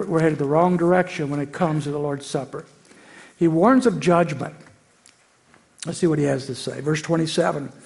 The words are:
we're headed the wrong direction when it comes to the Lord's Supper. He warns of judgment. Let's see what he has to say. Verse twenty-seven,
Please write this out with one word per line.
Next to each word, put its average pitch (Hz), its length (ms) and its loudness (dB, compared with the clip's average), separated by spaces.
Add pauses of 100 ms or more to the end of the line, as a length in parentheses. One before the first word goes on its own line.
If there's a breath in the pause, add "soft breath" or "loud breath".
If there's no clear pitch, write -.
we're 160 140 0
headed 160 160 2
the 143 80 -2
wrong 170 320 2
direction 170 540 0
when 147 100 -4
it 139 100 -6
comes 156 340 -2
to 143 60 -6
the 147 80 -4
Lord's 143 280 -6
Supper. 139 400 -8 (720 loud breath)
He 170 100 4
warns 220 380 4
of 180 120 0
judgment. 156 560 0 (1300)
Let's 165 120 -6
see 180 80 0
what 156 120 2
he 143 80 2
has 135 200 -2
to 135 80 -8
say. 131 260 -10
Verse 151 200 -2
twenty-seven, 160 720 -2 (140 loud breath)